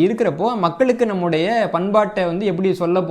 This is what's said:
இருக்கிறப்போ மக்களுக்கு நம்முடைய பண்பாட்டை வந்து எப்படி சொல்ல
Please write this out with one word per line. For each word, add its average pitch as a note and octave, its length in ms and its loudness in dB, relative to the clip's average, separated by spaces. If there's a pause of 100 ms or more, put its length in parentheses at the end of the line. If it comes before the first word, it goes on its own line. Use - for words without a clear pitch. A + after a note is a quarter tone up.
இருக்கிறப்போ G3+ 400 0 (180)
மக்களுக்கு B3 460 0
நம்முடைய E3+ 340 0 (300)
பண்பாட்டை G3+ 560 0
வந்து G3 200 -2
எப்படி F#3 200 0 (100)
சொல்ல F3 180 2 (120)